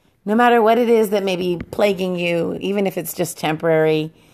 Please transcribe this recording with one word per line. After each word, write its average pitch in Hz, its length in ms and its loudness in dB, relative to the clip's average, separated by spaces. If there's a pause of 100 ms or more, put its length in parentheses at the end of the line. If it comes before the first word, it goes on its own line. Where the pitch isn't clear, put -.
(240)
No 208 120 -2
matter 240 260 4
what 220 160 4
it 247 100 2
is 226 220 4
that 196 140 0
may 190 120 0
be 175 220 -4 (140)
plaguing 190 440 0
you, 175 460 -2
even 196 240 -2
if 185 100 -4
it's 165 200 -8
just - 240 -6
temporary, 156 720 0 (200)